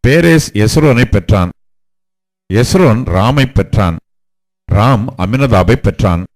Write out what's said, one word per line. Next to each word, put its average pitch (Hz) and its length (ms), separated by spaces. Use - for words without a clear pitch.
பேரேஸ் 165 460
எஸ்ரோனை 120 520
பெற்றான். 92 460
எஸ்ரோன் 127 520
ராமை 120 480
பெற்றான். 92 440
ராம் 110 340
அமினதாபை 107 580
பெற்றான். 92 500